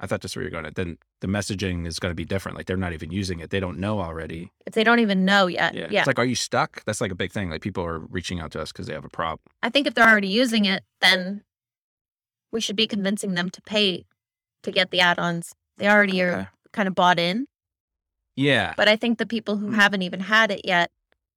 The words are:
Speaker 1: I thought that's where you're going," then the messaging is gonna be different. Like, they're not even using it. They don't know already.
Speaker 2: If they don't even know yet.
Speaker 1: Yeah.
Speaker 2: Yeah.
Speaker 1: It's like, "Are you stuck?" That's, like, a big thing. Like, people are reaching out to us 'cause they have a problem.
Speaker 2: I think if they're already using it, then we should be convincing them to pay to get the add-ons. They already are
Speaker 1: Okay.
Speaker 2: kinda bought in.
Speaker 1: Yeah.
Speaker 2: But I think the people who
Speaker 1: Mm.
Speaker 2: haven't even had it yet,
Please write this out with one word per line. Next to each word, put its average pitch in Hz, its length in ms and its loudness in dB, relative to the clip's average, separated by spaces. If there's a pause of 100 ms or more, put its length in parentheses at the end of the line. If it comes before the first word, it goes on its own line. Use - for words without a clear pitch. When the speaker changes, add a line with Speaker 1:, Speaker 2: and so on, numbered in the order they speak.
Speaker 1:
I 107 60 -8
thought 101 160 -4
that's 95 120 -10
where 98 80 -8
you're - 80 -6
going," 80 240 -10
then 87 240 -6 (220)
the - 80 -6
messaging 92 580 -4
is 82 120 -8
gonna 90 160 -4
be 82 100 -6
different. 95 320 -6
Like, 80 100 -12
they're 92 100 -2
not 90 180 -4
even 78 180 -10
using 92 280 -4
it. 78 100 -12
They 98 100 -2
don't 90 180 -6
know 104 220 -2
already. 82 520 -10 (140)
Speaker 2:
If - 80 -12
they 220 100 2
don't 233 160 6
even 196 240 2
know 196 220 4
yet. 170 280 -2
Speaker 1:
Yeah. 165 160 -8
Speaker 2:
Yeah. 202 100 0
Speaker 1:
It's 151 60 2
like, 131 120 0
"Are 120 60 2
you 123 100 0
stuck?" - 500 -2
That's, 107 180 -4
like, 101 80 -2
a 92 40 -6
big 90 180 -4
thing. 95 180 -4
Like, 80 120 -6
people 92 220 -4
are 82 140 -6
reaching 87 420 -8
out 78 120 -10
to 82 100 -8
us 76 100 -10
'cause - 140 -12
they 78 80 -10
have 73 100 -12
a - 60 -18
problem. 82 300 -6 (220)
Speaker 2:
I 233 80 -2
think 285 160 0
if 254 80 -2
they're 226 140 6
already 208 200 4
using 220 360 2
it, 190 200 0 (160)
then 185 440 2 (1080)
we 226 120 -2
should 202 140 -4
be 220 100 2
convincing 196 480 -2
them 180 160 -2
to - 120 -20
pay 208 440 0 (560)
to 196 100 -6
get 185 180 2
the 180 100 0
add-ons. 175 540 2 (220)
They 202 120 -2
already 196 340 6
are 180 100 0
Speaker 1:
Okay. 180 160 -4 (240)
Speaker 2:
kinda 190 200 0
bought 180 260 6
in. 185 280 -2 (920)
Speaker 1:
Yeah. 127 400 4
Speaker 2:
But 202 120 4
I 214 80 6
think 233 220 -2
the 220 80 -4
people 214 320 -4
who 208 120 -4
Speaker 1:
Mm. 240 40 -2
Speaker 2:
haven't 202 280 4
even 180 180 -4
had 214 300 4
it - 140 -4
yet, 175 260 2 (460)